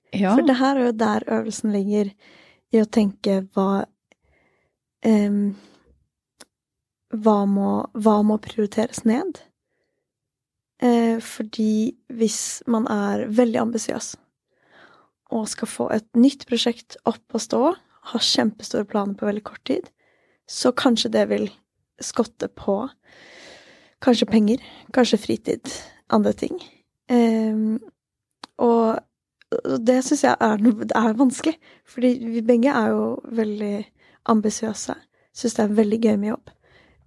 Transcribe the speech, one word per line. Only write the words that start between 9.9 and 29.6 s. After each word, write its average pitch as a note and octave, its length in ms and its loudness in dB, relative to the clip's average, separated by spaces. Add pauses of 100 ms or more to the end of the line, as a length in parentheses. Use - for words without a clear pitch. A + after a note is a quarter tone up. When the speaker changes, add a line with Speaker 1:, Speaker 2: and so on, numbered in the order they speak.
Speaker 2:
Eh, A#3 400 2
fordi A3 760 -4 (100)
hvis - 600 -4
man A3+ 200 0
er G3+ 400 -2
veldig A3+ 320 0
ambisiøs A#3 540 -6 (1160)
og A3 160 -4
skal - 200 -8
få - 240 -6
et A3 220 -2
nytt B3 340 4
prosjekt - 480 -4 (100)
opp - 300 -6
og A3 60 -2
stå, A3+ 220 -2 (420)
ha - 140 -6
kjempestore - 680 -2
planer G3+ 320 -4
på G#3+ 80 -4
veldig G#3 160 -4
kort - 220 -18
tid, D4+ 240 -4 (600)
så - 220 0
kanskje A#3 400 0
det G#3+ 160 2
vil G#2 220 -2 (500)
skotte - 480 -6
på - 300 -4 (1200)
kanskje A#3 300 2
penger, A3 300 4 (320)
kanskje A#3+ 260 2
fritid, - 540 -6 (360)
andre G#3+ 240 2
ting. - 220 -6 (540)
Ehm, A3 640 2 (840)
og, A#3 440 2 (500)
og C4 320 -2